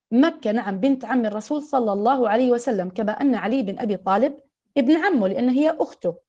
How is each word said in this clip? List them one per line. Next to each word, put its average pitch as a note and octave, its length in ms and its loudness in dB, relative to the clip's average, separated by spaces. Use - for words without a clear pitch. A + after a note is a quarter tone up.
مكة"، C4 420 2
نعم، G3+ 280 -4
بنت C4 240 0
عم A#3 220 0
الرسول G#3+ 360 -6
صلى B3 300 0
الله A#3 360 0
عليه B3 220 2
وسلم، A#3 400 -2
كما G3+ 220 -4
أن C4+ 220 0
علي A3 280 -2
بن G3 160 -6
أبي G#3 180 -2
طالب A3 440 0
ابن C#4+ 200 4
عمه، D#4+ 320 2
لأن A#3+ 200 0
هي C#4+ 220 2
أخته. C#4+ 460 -4